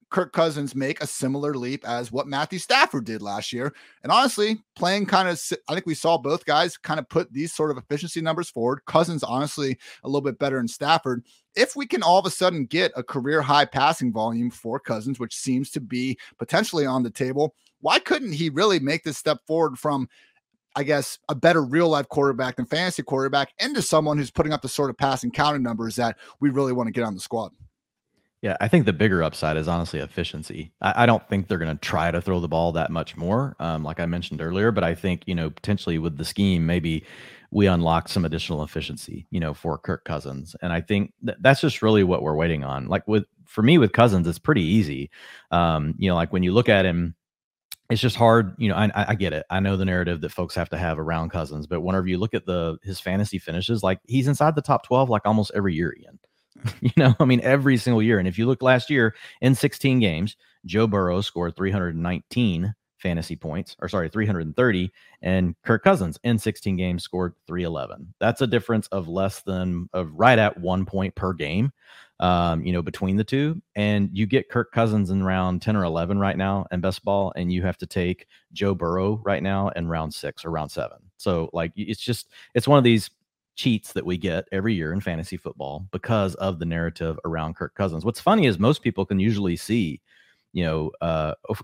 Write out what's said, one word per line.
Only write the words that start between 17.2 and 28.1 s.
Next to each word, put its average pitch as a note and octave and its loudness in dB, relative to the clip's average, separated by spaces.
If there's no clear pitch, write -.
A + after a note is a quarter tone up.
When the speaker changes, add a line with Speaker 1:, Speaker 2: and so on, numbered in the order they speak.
Speaker 1:
why F3 4
couldn't C#4+ -2
he D#3 -2
really F3 2
make C#3+ -2
this D3+ -6
step D3+ -2
forward D#3 0
from, C3+ -2
I C#3+ -2
guess, C#3+ -2
a D3 -4
better E3 4
real D#3 2
life C#3+ 0
quarterback C3 0
than B2 -4
fantasy E3+ -2
quarterback C3+ 0
into B3 -2
someone D#3 2
who's C#3 -2
putting D#3 0
up D3 -4
the C3 -8
sort C#3 -2
of - -10
passing C3 0
counting D3 0
numbers A2+ -4
that A#2 0
we C#3+ 2
really C3 0
want B2 0
to G#2 -6
get A#2+ 0
on G#2+ -4
the F#2 -10
squad? A2 -6